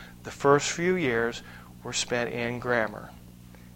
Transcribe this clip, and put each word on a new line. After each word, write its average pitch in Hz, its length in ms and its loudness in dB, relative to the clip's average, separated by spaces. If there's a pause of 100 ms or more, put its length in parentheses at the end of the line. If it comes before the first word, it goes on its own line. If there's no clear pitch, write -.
(220)
the - 80 -10
first 143 400 6
few 175 240 2
years 120 480 2 (400)
were 123 100 -6
spent 120 380 0
in 120 300 -2
grammar. 117 500 0 (640)